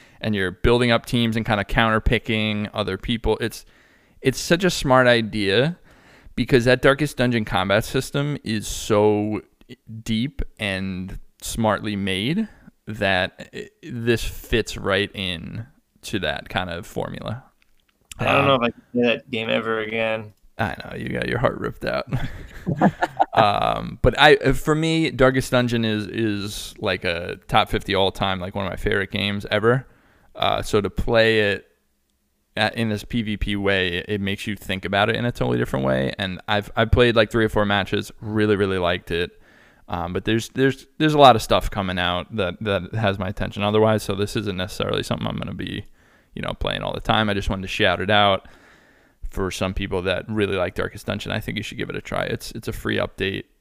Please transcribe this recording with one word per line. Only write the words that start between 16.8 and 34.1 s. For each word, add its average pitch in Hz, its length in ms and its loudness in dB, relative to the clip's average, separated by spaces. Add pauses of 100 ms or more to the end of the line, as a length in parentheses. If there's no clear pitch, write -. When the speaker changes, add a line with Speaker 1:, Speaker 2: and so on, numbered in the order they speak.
Speaker 1:
formula. - 560 -8 (760)
Speaker 2:
I 113 80 -4
don't 139 200 2
know 139 100 6
Speaker 1:
Um, 120 80 0
Speaker 2:
if 117 40 2
I - 40 -2
can - 100 -20 (100)
play 123 100 0 (120)
that - 160 -8
game 113 180 -4
ever 113 320 0
again. 110 540 -4 (240)
Speaker 1:
I 104 160 -2 (100)
know, - 100 -12
you - 140 -8
got 123 180 -4
your 120 120 -2
heart 123 200 0
ripped - 280 -6
out. - 200 -2 (600)
<laughs> 175 40 -2 (640)
Um, 104 680 0
but 123 160 4
I, 143 340 8
for 151 220 0
me, 160 360 2
Darkest 127 420 2
Dungeon 120 320 2
is, 107 240 -2
is, 104 720 -4
like, 92 260 -2
a 87 320 -4 (120)
top 107 200 2
fifty 104 260 -2
all 95 160 2
time, 95 300 -2
like, 92 140 -8
one 98 120 -4
of 92 40 -6
my 92 60 -8
favorite 101 340 -2
games 101 400 -4
ever. 113 360 2 (480)
Uh, 104 280 0
so 104 180 0
to 98 100 -2
play 113 600 2
it - 140 -6 (920)
at, 107 200 0
in 117 120 -2
this 104 160 -4
P 120 180 -4
V 104 140 -4
P 101 200 -2
way, 95 420 0
it, - 100 -6
it 104 120 -2